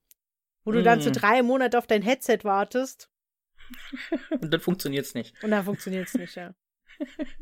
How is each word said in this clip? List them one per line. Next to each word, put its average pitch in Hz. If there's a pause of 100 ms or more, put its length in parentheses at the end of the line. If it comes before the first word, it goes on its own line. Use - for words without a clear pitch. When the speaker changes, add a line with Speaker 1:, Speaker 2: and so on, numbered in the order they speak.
(640)
Speaker 1:
wo 214
du 185
dann 233
für 175
Speaker 2:
Mhm. -
Speaker 1:
drei 208
Monate 247
auf 240
dein 214
Headset 240
wartest. 208 (600)
Speaker 2:
<laughs> -
Und 156
dann 165
funktioniert's 139
nicht. 117
Speaker 1:
Und 214
dann 208
funktioniert's 190
nicht, 175
ja. 180 (300)
Speaker 2:
<laughs> -